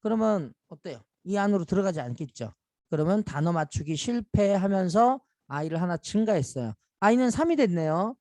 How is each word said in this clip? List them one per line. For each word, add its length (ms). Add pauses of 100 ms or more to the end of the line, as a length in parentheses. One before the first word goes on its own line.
그러면 520 (160)
어때요? 320 (220)
이 140
안으로 280
들어가지 340
않겠죠? 540 (360)
그러면 340
단어 280
맞추기 440
실패하면서 1200 (280)
I를 340
하나 160
증가했어요. 760 (280)
I는 300
삼이 240
됐네요. 640